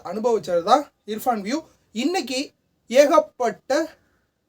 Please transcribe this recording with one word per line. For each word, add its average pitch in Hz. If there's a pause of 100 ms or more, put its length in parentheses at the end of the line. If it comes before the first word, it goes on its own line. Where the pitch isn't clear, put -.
அனுபவிச்சது 185
தான் 262 (180)
இர்ஃபான் 220
வியூ. 247 (320)
இன்னைக்கு 262 (380)
ஏகப்பட்ட 294 (600)